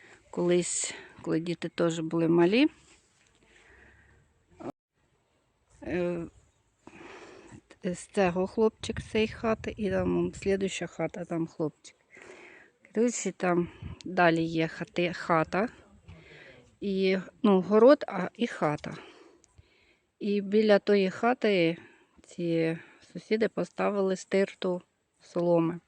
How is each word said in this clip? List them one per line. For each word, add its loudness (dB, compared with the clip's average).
колись, 0
коли -2
діти -6
теж -2
були 0
малі, 4
е, -4
з -8
цього 0
хлопчик -2
з -10
цієї -2
хати, -6
і -4
там 0
слідуюча -4
хата, -8
там -4
хлопчик. -8
Коротше, -2
там 0
далі 4
є -2
хати, -4
хата, 0
і, 0
ну, 6
город, 6
а, -4
і -2
хата. -4
І -2
біля 4
тої 2
хати 2
ці -4
сусіди -2
поставили -2
стирту -2
соломи. 0